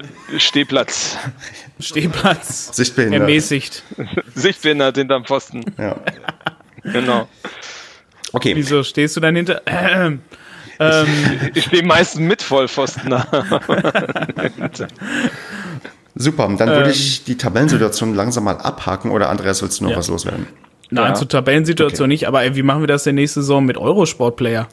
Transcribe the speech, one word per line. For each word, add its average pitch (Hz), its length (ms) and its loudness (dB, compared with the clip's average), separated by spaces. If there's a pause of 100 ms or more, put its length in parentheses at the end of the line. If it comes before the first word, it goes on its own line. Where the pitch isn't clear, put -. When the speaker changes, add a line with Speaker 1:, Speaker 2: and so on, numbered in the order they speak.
(380)
Speaker 1:
Stehplatz. - 800 0 (600)
Speaker 2:
Stehplatz. - 960 -2
Speaker 3:
Sichtbehindert. 135 460 2
Speaker 2:
Ermäßigt. 147 640 0 (260)
Speaker 1:
<laughs> - 260 -6
Sichtbehindert 143 600 2
hinterm 135 300 0
Pfosten. 127 360 -4 (140)
Speaker 3:
Ja. 104 200 -4 (880)
Speaker 1:
Genau. 120 440 0 (1040)
Speaker 3:
Okay. 127 240 0
Speaker 2:
Wieso 143 260 0
stehst 147 340 -2
du 175 40 -4
dann 160 160 2
hinter? 170 300 -2
<clears throat> 175 520 0 (600)
Ähm. 156 280 4 (480)
Speaker 1:
Ich, - 20 0
ich 160 80 0
steh 175 180 2
meistens 170 380 4
mit 175 220 0
Vollpfosten 135 640 0
da. 127 180 0
<laughs> - 1600 -2 (1300)
Speaker 3:
Super, 127 420 0
dann 113 120 2
würde 147 160 4
Speaker 2:
Ähm. 135 60 4
Speaker 3:
ich - 340 -2
die 123 120 -2
Tabellensituation 113 800 2
langsam 110 300 0
mal 92 120 0
abhaken. - 540 -4
Oder 101 180 2
Andreas, 95 340 -2
willst - 180 -4
du 101 40 -4
noch 90 80 0
Speaker 2:
Ja. - 60 0
Speaker 3:
was 98 100 -4
loswerden? 90 380 -4 (440)
Speaker 2:
Nein, 123 180 2
Speaker 1:
Ja. 135 60 2
Speaker 2:
zur 139 140 0
Tabellensituation 147 760 2
Speaker 3:
Okay. 135 40 4
Speaker 2:
nicht, 151 200 2
aber 131 140 4
ey, 131 140 0
wie 135 60 0
machen 139 180 4
wir 151 60 0
das 143 180 2
denn 139 120 2
nächste 143 240 0
Saison 139 240 4
mit 131 120 2
Eurosport-Player? 120 960 0